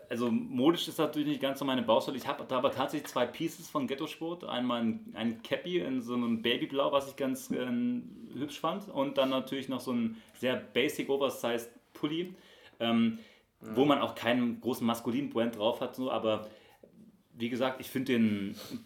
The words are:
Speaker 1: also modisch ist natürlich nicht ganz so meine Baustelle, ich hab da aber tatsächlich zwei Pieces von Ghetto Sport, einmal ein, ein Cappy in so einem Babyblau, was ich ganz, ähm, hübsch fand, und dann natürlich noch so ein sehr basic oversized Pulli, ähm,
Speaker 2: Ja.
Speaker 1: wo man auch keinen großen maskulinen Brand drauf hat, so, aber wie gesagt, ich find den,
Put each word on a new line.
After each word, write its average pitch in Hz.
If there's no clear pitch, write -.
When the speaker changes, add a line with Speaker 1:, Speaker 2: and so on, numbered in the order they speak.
Speaker 1:
also 120
modisch 127
ist -
natürlich 151
nicht 139
ganz 135
so 147
meine 131
Baustelle, 135
ich 117
hab 135
da 131
aber 131
tatsächlich 135
zwei 127
Pieces 160
von 135
Ghetto 139
Sport, 170
einmal 123
ein, 110
ein 113
Cappy 175
in 135
so 117
einem 117
Babyblau, 139
was 139
ich 131
ganz, 131
ähm, 123
hübsch 143
fand, 185
und 143
dann 135
natürlich 131
noch 131
so 131
ein 113
sehr 123
basic 139
oversized 120
Pulli, 160
ähm, 117
Speaker 2:
Ja. 110
Speaker 1:
wo 139
man 143
auch 117
keinen 120
großen 117
maskulinen 120
Brand 117
drauf 110
hat, -
so, 127
aber 107
wie 117
gesagt, 123
ich 127
find 131
den, 104